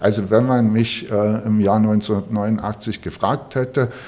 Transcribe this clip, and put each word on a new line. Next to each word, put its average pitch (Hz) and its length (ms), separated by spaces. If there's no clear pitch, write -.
Also 104 300
wenn 113 140
man 123 260
mich, 113 400
äh, 107 360
im 107 140
Jahr 101 180
neunzehnhundertneunundachtzig 107 1200
gefragt 107 540
hätte, 123 360